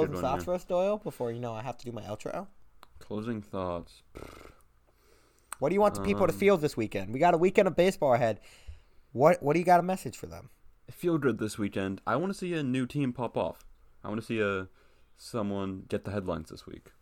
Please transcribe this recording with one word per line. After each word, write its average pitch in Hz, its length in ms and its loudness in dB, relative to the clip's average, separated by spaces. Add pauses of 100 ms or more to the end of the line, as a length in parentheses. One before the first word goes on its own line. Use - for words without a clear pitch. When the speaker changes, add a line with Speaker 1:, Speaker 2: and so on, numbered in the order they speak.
Speaker 1:
closing 147 80 -4
Speaker 2:
one, 90 80 -4
Speaker 1:
thoughts 135 180 -2
Speaker 2:
yeah. - 60 -6
Speaker 1:
for 180 80 -2
us, 180 100 -4
Doyle? 190 320 0
Before, 123 340 -6
you 120 100 -6
know, 120 120 -6
I 110 80 -8
have 120 160 -6
to - 80 -16
do 123 80 -8
my 104 120 -8
outro. 107 420 -8 (540)
Speaker 2:
Closing 107 420 -6
thoughts. 90 600 -6 (1600)
Speaker 1:
What 135 100 2
do 180 60 0
you 202 80 2
want 208 120 4
the 202 60 -6
people 196 260 2
to 170 60 2
Speaker 2:
Um, - 60 -6
Speaker 1:
feel 196 180 6
this 151 220 0
weekend? 101 340 -4
We 131 60 -4
got 175 160 6
a 160 40 4
weekend 190 300 6
of 147 80 -4
baseball 170 380 4
ahead. 113 260 2 (720)
What, 147 300 6
what 147 100 2
do 165 60 4
you 180 80 0
got 175 140 8
a - 20 2
message 180 340 -4
for - 100 -14
them? 85 220 -14 (420)
Speaker 2:
Feel 170 280 0
good 127 200 2
this 107 200 -4
weekend. 98 480 -2
I 117 100 0
wanna 190 160 -2
see 180 220 -6
a 156 80 -2
new 127 240 0
team 135 260 -2
pop 120 240 -4
off. 95 220 -2 (440)
I 98 60 -12
wanna 107 140 -4
see 113 180 -2
a, 98 280 0 (500)
someone 98 680 -4
get - 180 -4
the 98 80 -8
headlines 90 360 -6
this - 180 -18
week. - 360 -18